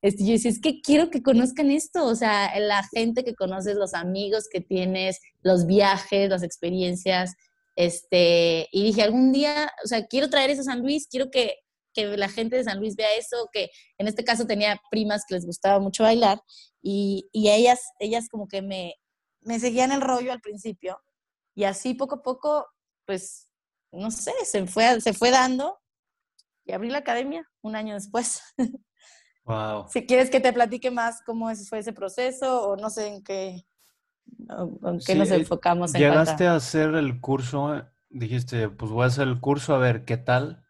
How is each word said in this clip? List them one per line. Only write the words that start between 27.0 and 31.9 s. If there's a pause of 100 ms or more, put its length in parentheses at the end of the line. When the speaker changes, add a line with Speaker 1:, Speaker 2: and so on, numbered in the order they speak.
Speaker 1:
academia (140)
un
año
después. (160)
<laughs> (580)
Speaker 2:
Guau.
Speaker 1:
Si
quieres
que
te
platique
más
cómo
es,
fue
ese